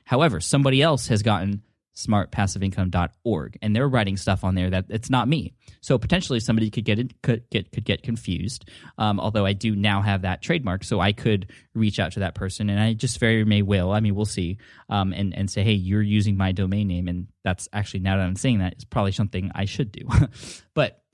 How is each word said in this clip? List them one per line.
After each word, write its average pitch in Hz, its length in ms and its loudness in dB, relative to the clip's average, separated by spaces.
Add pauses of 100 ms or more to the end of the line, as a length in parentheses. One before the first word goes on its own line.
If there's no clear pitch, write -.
However, 123 380 2
somebody 139 400 2
else 151 260 2
has 104 160 2
gotten 101 400 0 (300)
smart - 380 0
passive 98 320 -2
income 95 260 -2
dot 87 220 0 (140)
org, 80 360 -2
and 107 140 0
they're 135 140 2
writing 107 260 2
stuff 98 300 0
on 92 100 2
there 90 140 0
that 92 200 0
it's 110 200 -6
not 120 180 2
me. 127 260 -2 (280)
So 131 160 2
potentially 170 420 0
somebody 110 300 2
could 107 160 -4
get 107 120 2
it, 123 240 -6
could - 280 -2
get, - 240 -4
could 110 100 -4
get - 200 -2
confused. 95 680 -6 (280)
Um, 107 220 2
although 107 260 0
I 98 60 2
do 104 240 -2
now 101 260 2
have 101 200 2
that 92 200 -4
trademark, 107 440 -2
so 98 160 0
I 101 100 6
could 104 400 0 (220)
reach 110 260 0
out 87 140 -2
to 101 80 -4
that 92 140 -2
person, 98 340 -4
and 101 100 2
I 110 140 4
just 117 260 -4
very 113 240 4
may 104 200 4
will. 95 280 2
I 107 80 2
mean, 104 160 2
we'll 104 100 0
see, 95 340 -4 (280)
um, 95 240 0
and, 98 240 -4
and 98 160 -4
say, 104 100 -2
"Hey, 107 120 4
you're 98 280 2
using 104 360 2
my 95 160 0
domain 98 340 0
name," 90 220 -2
and 87 180 -6 (160)
that's 92 300 -2
actually, 101 260 -4
now 95 160 0
that 98 80 0
I'm 90 140 -2
saying 123 220 2
that, 90 140 0
it's - 120 -20
probably 98 260 0
something 95 420 -2
I 92 120 -4
should 107 260 -6
do. - 160 -14
<laughs> - 640 0
But - 300 0 (100)